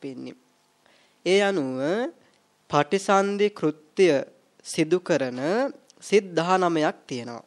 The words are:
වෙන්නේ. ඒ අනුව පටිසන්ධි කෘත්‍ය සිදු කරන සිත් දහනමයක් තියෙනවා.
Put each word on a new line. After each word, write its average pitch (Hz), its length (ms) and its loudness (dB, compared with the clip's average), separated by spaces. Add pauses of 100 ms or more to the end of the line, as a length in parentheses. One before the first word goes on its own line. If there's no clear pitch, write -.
වෙන්නේ. 131 360 -14 (920)
ඒ 190 140 4
අනුව 151 380 -2 (920)
පටිසන්ධි 196 800 2
කෘත්‍ය 160 560 0 (600)
සිදු 165 340 0
කරන 135 400 -2 (560)
සිත් - 360 0
දහනමයක් 165 720 0
තියෙනවා. 117 440 -12